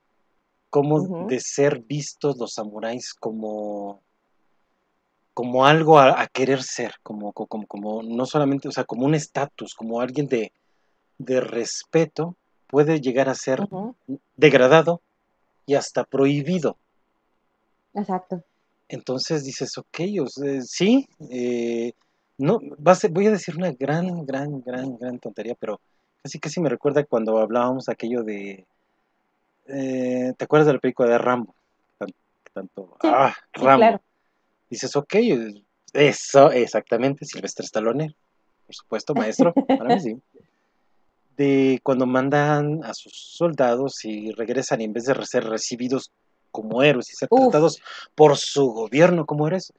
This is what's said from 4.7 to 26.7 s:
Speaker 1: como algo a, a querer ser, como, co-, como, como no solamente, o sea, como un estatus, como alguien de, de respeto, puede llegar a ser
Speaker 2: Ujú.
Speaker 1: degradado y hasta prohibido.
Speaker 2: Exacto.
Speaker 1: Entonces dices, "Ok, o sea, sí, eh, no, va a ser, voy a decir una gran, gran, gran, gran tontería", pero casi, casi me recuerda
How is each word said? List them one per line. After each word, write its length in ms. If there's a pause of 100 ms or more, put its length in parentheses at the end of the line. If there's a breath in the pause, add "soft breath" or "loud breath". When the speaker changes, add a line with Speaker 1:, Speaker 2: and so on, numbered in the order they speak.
Speaker 1:
como 320
algo 340
a, 220
a 60
querer 360
ser, 300 (100)
como, 300
co-, 140
como, 200
como 360
no 220
solamente, 440
o 20
sea, 140
como 200
un 100
estatus, 600
como 240
alguien 280
de, 260 (640)
de 240
respeto, 920 (320)
puede 340
llegar 260
a 80
ser 280
Speaker 2:
Ujú. 320 (420)
Speaker 1:
degradado 640 (640)
y 100
hasta 300
prohibido. 720 (1160)
Speaker 2:
Exacto. 500 (440)
Speaker 1:
Entonces 560
dices, 340
"Ok, 220 (220)
o 60
sea, 340
sí, 460 (220)
eh, 640 (460)
no, 200 (260)
va 80
a 20
ser, 160
voy 160
a 40
decir 240
una 160
gran, 540
gran, 360
gran, 360
gran 220
tontería", 400
pero 200 (440)
casi, 160
casi 200
me 100
recuerda 340